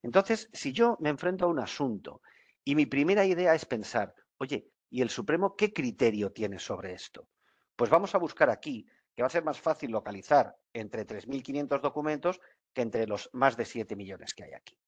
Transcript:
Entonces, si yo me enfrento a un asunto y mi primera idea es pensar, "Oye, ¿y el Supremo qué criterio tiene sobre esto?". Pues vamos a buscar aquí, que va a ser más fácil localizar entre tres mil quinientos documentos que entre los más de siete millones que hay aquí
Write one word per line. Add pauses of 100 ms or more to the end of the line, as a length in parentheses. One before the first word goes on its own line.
Entonces,
si
yo
me
enfrento
a
un
asunto (420)
y
mi
primera
idea
es
pensar, (240)
"Oye, (180)
¿y
el
Supremo
qué
criterio
tiene
sobre
esto?". (480)
Pues
vamos
a
buscar
aquí, (280)
que
va
a
ser
más
fácil
localizar (160)
entre
tres
mil
quinientos
documentos (320)
que
entre
los
más
de
siete
millones
que
hay
aquí